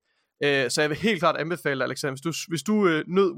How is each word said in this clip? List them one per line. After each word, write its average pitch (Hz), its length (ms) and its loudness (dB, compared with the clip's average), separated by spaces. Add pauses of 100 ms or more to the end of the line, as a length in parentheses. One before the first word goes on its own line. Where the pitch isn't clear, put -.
(440)
Øh, 135 260 2
så 156 100 0
jeg 151 100 2
vil 147 80 -4
helt 202 220 0
klart 160 160 2
anbefale 151 420 -4
dig, 131 60 0
Alexander, 131 280 -4
hvis 135 80 -10
du, 165 120 -4 (180)
hvis 156 120 -4
du, 214 260 2
øh, 156 200 2
nød 185 300 2